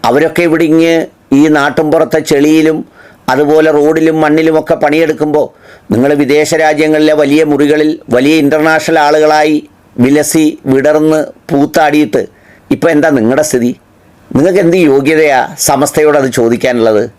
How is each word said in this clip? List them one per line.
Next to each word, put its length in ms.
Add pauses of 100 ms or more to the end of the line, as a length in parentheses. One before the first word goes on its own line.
അവരൊക്കെ 360
ഇവിടെ 220
ഇങ്ങ് 420 (280)
ഈ 140
നാട്ടുംപുറത്തെ 720
ചെളിയിലും 680 (440)
അതുപോലെ 420
റോഡിലും 500
മണ്ണിലുമൊക്കെ 540
പണിയെടുക്കുമ്പോൾ 720 (460)
നിങ്ങൾ 200
വിദേശ 400
രാജ്യങ്ങളിലെ 600
വലിയ 300
മുറികളിൽ 560 (100)
വലിയ 260
ഇന്റർനാഷണൽ 640
ആളുകളായി 680 (320)
വിലസി 680
വിടർന്ന് 600 (240)
പൂത്താടിയിട്ട് 760 (440)
ഇപ്പൊ 180
എന്താ 200
നിങ്ങളുടെ 320
സ്ഥിതി? 340 (600)
നിങ്ങൾക്ക് 240
എന്ത് 180
യോഗ്യതയാ 840
സമസ്തയോട് 580
അത് 140
ചോദിക്കാനുള്ളത്? 880